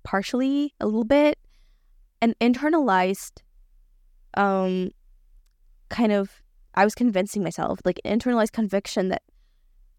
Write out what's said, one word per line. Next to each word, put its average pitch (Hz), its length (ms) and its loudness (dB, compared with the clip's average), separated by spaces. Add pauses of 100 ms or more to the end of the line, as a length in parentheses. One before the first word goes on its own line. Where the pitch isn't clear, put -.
partially 269 760 -2
a 214 60 -4
little 214 180 0
bit 294 340 4 (840)
an 233 200 2
internalized, 240 1000 0 (920)
um, 190 560 0 (1000)
kind 226 220 2
of, 196 300 -2 (320)
I 190 100 4
was 214 120 2
convincing 202 480 0
myself, - 400 -4
like, 185 220 -2
internalized 220 480 0
conviction 202 560 -2
that - 120 -4 (760)